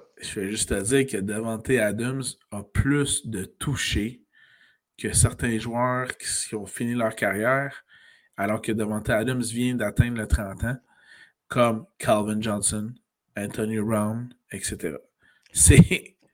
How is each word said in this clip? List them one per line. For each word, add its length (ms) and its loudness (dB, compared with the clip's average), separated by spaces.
je 200 -8
vais 100 -4
juste 200 -2
te 120 0
dire 240 2
que 120 -6
Davante 520 -4
Adams 540 0
a 120 -8
plus 640 0
de 180 -6
touchés 760 -4
que 160 -6
certains 440 2
joueurs 600 -2
qui, 80 -12
qui 80 -8
ont 100 -8
fini 280 -4
leur 200 0
carrière, 680 -2
alors 240 -2
que 120 -2
Davante 360 -2
Adams 340 0
vient 340 -2
d'atteindre 420 0
le 80 -4
trente 380 -4
ans, 120 -2
comme 380 2
Calvin 420 2
Johnson, 520 -2
Antonio 480 -4
Brown, 420 -2
et 80 -10
cetera. 380 -6
C'est 640 8